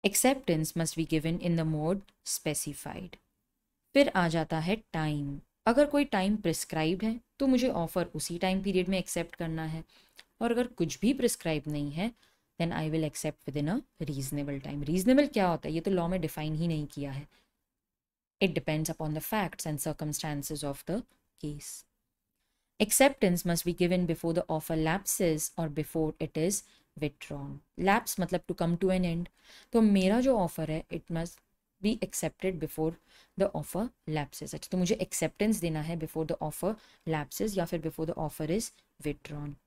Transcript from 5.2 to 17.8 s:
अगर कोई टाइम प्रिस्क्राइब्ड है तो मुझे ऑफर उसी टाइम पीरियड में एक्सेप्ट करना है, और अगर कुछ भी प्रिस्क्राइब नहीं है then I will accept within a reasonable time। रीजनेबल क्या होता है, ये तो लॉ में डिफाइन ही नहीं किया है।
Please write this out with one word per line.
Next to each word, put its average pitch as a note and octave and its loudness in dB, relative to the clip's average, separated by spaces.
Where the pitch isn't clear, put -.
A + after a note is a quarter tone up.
अगर B3 6
कोई C#4+ 2
टाइम G#3 2
प्रिस्क्राइब्ड E3+ 0
है A3+ -2
तो C#4 2
मुझे B3+ 4
ऑफर E3+ 0
उसी E3+ -4
टाइम F#3+ 0
पीरियड F#3 2
में F#3+ 2
एक्सेप्ट E3+ -4
करना D#3+ -4
है, D#3+ -6
और A#3 0
अगर A#3+ 0
कुछ - -4
भी B3 4
प्रिस्क्राइब E3+ 0
नहीं D3 -2
है F#3 -4
then E3+ 0
I D#3 -2
will D#3 0
accept - -6
within D3 -2
a F#3+ -4
reasonable C#3 -4
time। C#3+ -6
रीजनेबल G#3 6
क्या G3+ 2
होता D#3+ 0
है, D#3 -4
ये E3 0
तो G3 -2
लॉ F3 2
में F#3 -2
डिफाइन D#3 -4
ही E3+ 0
नहीं D3+ 0
किया C#3+ -8
है। C#3 -8